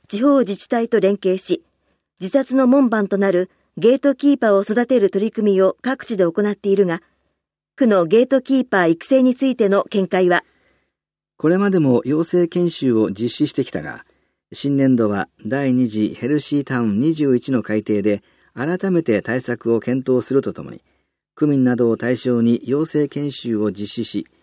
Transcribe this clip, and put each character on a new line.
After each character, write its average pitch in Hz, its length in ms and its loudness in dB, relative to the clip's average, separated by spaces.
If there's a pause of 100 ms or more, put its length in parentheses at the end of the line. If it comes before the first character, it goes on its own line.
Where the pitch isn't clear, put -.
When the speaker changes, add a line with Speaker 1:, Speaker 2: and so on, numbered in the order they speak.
Speaker 1:
地 208 140 -6
方 277 180 4
自 196 160 -2
治 - 140 -10
体 233 180 -2
と 226 120 0
連 196 220 2
携 190 180 -2
し、 - 240 -4 (560)
自 185 100 -8
殺 269 260 0
の 262 120 2
門 262 220 4
番 208 180 0
と 196 100 -2
な 196 140 2
る 180 180 0 (260)
ゲ 226 200 4
ー 277 40 0
ト 285 140 2
キ 277 200 2
ー 269 40 0
パ 226 120 0
ー 202 40 4
を 196 80 4
育 220 240 -2
て 247 140 2
る 202 100 4
取 196 160 -2
り 220 60 -4
組 208 220 0
み 190 100 2
を 190 180 0
各 262 240 -6
地 233 100 -8
で 185 100 2
行 185 220 -2
っ 208 80 -4
て 202 140 -6
い 196 60 2
る 196 100 4
が、 165 160 -4 (720)
区 262 120 2
の 190 180 4
ゲ 202 160 4
ー 254 60 2
ト 269 140 2
キ 269 180 0
ー 254 60 0
パ 190 180 0
ー 165 60 4
育 165 140 0
成 262 200 2
に 254 100 4
つ 269 140 -2
い 254 80 -2
て 214 120 2
の 196 220 2
見 196 160 -2
解 185 240 2
は？ 175 140 2 (960)
Speaker 2:
こ 151 120 0
れ 180 80 4
ま 202 140 0
で 190 80 2
も 131 260 2
養 151 180 0
成 175 240 0
研 175 220 -2
修 135 240 0
を 110 160 2
実 113 360 -4
施 - 20 2
し - 60 -10
て 131 120 -2
き - 60 -14
た 80 100 -6
が、 - 240 -14 (480)
新 143 240 -4
年 135 180 4
度 113 140 2
は 101 180 -4 (180)
第 131 280 -2
二 123 160 0
次 107 240 -2
ヘ - 140 -8
ル 147 120 0
シ 147 200 -4
ー 139 40 -4
タ 131 180 -4
ウ 117 40 -2
ン 104 140 0
二 156 160 0
十 143 200 0
一 123 160 -4
の 123 120 0
改 107 200 -4
定 104 200 -2
で 104 200 -2 (300)
改 180 380 -4
め 170 100 2
て 104 220 0
対 127 180 -4
策 117 320 -4
を 117 60 2
検 131 300 -4
討 127 140 2
す - 120 -8
る 135 80 2
と 98 100 -6
と 80 100 -16
も 67 60 -16
に、 - 140 -20 (500)
区 151 140 -2
民 139 160 2
な 123 120 2
ど 117 140 2
を 110 80 0
対 123 180 -4
象 120 280 -2
に 117 200 2
養 147 220 -2
成 151 220 -2
研 143 240 -8
修 117 260 -6
を 104 140 -2
実 101 320 -8
施 - 20 -8
し、 - 220 -8 (160)